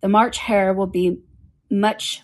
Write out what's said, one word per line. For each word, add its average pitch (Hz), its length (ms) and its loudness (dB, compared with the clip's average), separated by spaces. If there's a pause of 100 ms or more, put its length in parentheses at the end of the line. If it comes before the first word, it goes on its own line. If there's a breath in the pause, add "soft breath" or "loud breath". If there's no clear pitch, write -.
The 196 60 -2
March 220 300 2
Hare 196 340 0
will 190 140 -2
be 180 320 -2 (500)
much - 560 -2